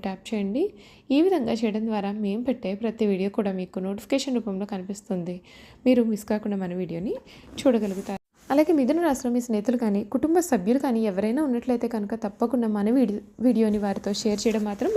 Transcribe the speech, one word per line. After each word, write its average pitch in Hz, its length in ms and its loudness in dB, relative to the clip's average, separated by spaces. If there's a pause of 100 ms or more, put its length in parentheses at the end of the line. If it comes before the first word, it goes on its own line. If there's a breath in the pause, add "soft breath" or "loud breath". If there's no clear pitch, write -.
ట్యాప్ 190 240 -8
చేయండి. 208 320 -2 (540 loud breath)
ఈ 294 100 6
విధంగా 254 340 2
చేయడం 220 300 0
ద్వారా 202 220 -2 (140)
మేము 214 220 -2
పెట్టే 247 240 -4 (100)
ప్రతి 220 280 0
వీడియో 196 280 0
కూడా 202 220 0
మీకు 180 180 -8 (100)
నోటిఫికేషన్ 262 500 -2
రూపంలో 202 360 -4
కనిపిస్తుంది. 185 640 -6 (500 loud breath)
మీరు 247 160 6 (100)
మిస్ 208 200 -6
కాకుండా 208 320 -2
మన 175 180 -6
వీడియోని 175 320 -6 (460 loud breath)
చూడగలుగుతారు. 202 640 0 (300)
అలాగే 302 240 4
మిథున 285 300 4
రాశిలో 254 260 0
మీ 240 140 2
స్నేహితులు 226 340 0
కానీ, 208 200 2 (120)
కుటుంబ 311 260 2 (120)
సభ్యులు 226 340 2
కానీ 233 160 0 (100)
ఎవరైనా 214 380 0
ఉన్నట్లయితే 240 460 0
కనుక 208 200 -4 (100)
తప్పకుండా 233 520 0
మన 208 200 2
వీడి-, 214 260 2 (240)
వీడియోని 214 380 4
వారితో 196 280 -2 (100)
షేర్ 208 220 0
చేయడం 220 260 2
మాత్రం 339 260 -2